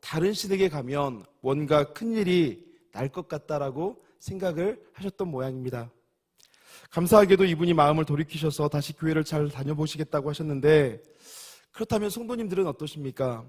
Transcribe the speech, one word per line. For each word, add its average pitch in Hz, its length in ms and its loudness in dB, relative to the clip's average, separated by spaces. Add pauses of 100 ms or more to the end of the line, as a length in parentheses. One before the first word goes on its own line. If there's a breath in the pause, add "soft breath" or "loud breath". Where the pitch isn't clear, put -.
다른 170 320 -2
신에게 190 360 0
가면 135 560 -4 (160)
뭔가 143 520 2
큰일이 180 680 0 (280 soft breath)
날 131 180 -6
것 175 180 -10
같다라고 147 760 -6 (160 soft breath)
생각을 185 640 -4 (100)
하셨던 190 360 -8
모양입니다. 127 600 -6 (1000 loud breath)
감사하게도 190 540 6
이분이 175 280 2
마음을 156 320 4
돌이키셔서 147 640 -2
다시 147 260 -4
교회를 160 300 0
잘 151 260 -2
다녀보시겠다고 147 800 -4
하셨는데 147 720 2 (680 loud breath)
그렇다면 208 400 -2
성도님들은 220 560 -4
어떠십니까? 131 800 -6